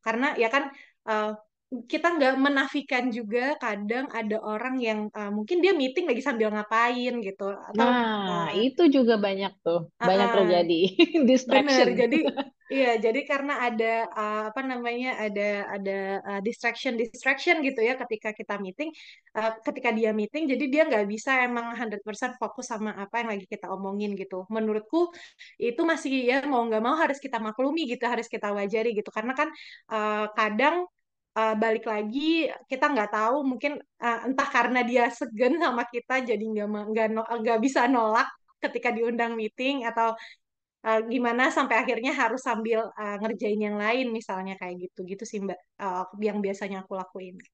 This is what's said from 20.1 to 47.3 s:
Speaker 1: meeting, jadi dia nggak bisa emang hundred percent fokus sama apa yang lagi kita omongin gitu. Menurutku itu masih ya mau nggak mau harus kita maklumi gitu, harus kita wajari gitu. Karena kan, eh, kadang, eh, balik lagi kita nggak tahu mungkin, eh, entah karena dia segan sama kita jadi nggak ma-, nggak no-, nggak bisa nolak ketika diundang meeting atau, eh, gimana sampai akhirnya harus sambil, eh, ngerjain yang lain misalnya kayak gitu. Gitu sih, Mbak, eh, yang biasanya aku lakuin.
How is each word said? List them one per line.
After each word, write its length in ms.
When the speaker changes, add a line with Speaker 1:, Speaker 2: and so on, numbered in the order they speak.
Speaker 1:
meeting, 320
jadi 200
dia 160
nggak 240
bisa 180
emang 200
hundred 260
percent 360
fokus 300
sama 180
apa 200
yang 120
lagi 200
kita 120
omongin 340
gitu. 160
Menurutku 420
itu 220
masih 200
ya 60
mau 160
nggak 180
mau 160
harus 220
kita 220
maklumi 340
gitu, 200
harus 220
kita 140
wajari 300
gitu. 180
Karena 240
kan, 80
eh, 300
kadang, 380
eh, 240
balik 300
lagi 280
kita 220
nggak 240
tahu 200
mungkin, 220
eh, 140
entah 280
karena 240
dia 140
segan 360
sama 180
kita 200
jadi 120
nggak 200
ma-, 200
nggak 220
no-, 140
nggak 220
bisa 160
nolak 340
ketika 320
diundang 440
meeting 500
atau, 180
eh, 140
gimana 320
sampai 260
akhirnya 300
harus 260
sambil, 320
eh, 220
ngerjain 440
yang 180
lain 220
misalnya 420
kayak 160
gitu. 100
Gitu 200
sih, 160
Mbak, 120
eh, 180
yang 160
biasanya 400
aku 160
lakuin. 360